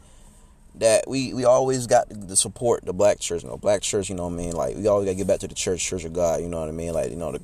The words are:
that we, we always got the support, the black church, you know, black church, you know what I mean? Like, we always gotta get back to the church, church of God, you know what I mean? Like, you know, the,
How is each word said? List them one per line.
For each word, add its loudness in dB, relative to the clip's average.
that 4
we, -4
we -2
always 4
got 4
the -12
support, 0
the -4
black 4
church, -4
you -14
know, -10
black 0
church, -2
you -8
know -4
what -4
I -6
mean? -4
Like, -2
we -4
always 4
gotta 0
get -4
back 2
to -8
the -16
church, -4
church -4
of -10
God, 0
you -6
know -4
what -4
I -6
mean? -6
Like, -2
you -10
know, -6
the, -8